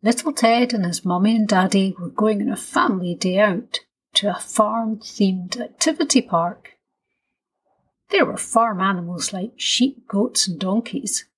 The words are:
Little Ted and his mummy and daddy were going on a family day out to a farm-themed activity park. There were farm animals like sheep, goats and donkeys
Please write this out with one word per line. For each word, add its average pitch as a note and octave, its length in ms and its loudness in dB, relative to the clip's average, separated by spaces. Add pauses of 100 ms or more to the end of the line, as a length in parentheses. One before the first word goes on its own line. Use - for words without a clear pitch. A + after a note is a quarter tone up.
Little A#3+ 320 0
Ted A#3+ 380 4
and G#3 140 0
his F3 180 -4
mummy F#3+ 320 2
and G#3+ 120 2
daddy F#3+ 500 2
were F3 140 -10
going G#3+ 280 0
on G3+ 100 -2
a - 60 -4
family F3+ 600 -2
day F#3 240 0
out G#3 400 0 (340)
to G3+ 160 2
a F#3 100 -6
farm-themed G#3+ 1200 -2
activity D4+ 640 0
park. - 560 -4 (1300)
There F#4+ 140 4
were G3+ 140 -2
farm A3+ 440 0
animals F3 520 -4
like F#3+ 220 -8
sheep, - 520 -2
goats - 400 0
and E3 120 -6
donkeys G#3+ 680 -4 (100)